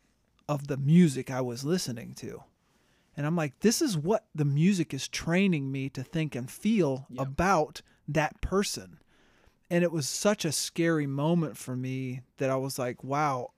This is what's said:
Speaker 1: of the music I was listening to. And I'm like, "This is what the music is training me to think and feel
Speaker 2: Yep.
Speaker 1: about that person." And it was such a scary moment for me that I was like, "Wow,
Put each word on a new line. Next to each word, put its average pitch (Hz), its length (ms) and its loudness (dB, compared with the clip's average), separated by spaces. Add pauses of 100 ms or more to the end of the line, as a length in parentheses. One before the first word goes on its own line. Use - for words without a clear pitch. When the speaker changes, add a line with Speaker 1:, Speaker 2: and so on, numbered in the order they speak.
(480)
Speaker 1:
of 143 200 -4
the 139 100 -4
music 139 540 6
I 131 100 -2
was 123 220 -6
listening 139 520 -4
to. 113 280 -12 (760)
And 147 100 -2
I'm 165 80 0
like, 151 240 -2
"This 233 220 4
is 226 160 0
what 180 360 0
the 151 120 0
music 160 480 2
is 135 160 -6
training 170 640 0
me 135 180 -4
to 131 140 -8
think 156 320 -4
and 123 140 -6
feel 151 600 0
Speaker 2:
Yep. 135 180 -6
Speaker 1:
about 160 540 0 (260)
that 151 340 0
person." 185 580 -4 (720)
And 175 120 4
it 165 80 2
was 151 180 -2
such - 360 0
a 147 60 0
scary 165 540 0
moment 143 520 0
for 127 180 -10
me 131 460 -6 (160)
that 135 120 0
I 135 60 2
was 135 240 -4
like, 123 240 -4
"Wow, 135 540 -2